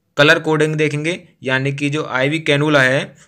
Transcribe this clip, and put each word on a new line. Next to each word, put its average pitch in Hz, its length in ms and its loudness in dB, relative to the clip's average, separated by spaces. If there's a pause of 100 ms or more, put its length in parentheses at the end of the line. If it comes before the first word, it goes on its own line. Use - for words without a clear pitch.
(160)
कलर 156 220 4
कोडिंग 156 360 0
देखेंगे, 151 440 -4 (240)
यानी 131 300 -2
कि 143 180 -4
जो 147 160 -4
आईवी 139 340 -2
कैनुला 147 420 2
है 139 320 0 (140)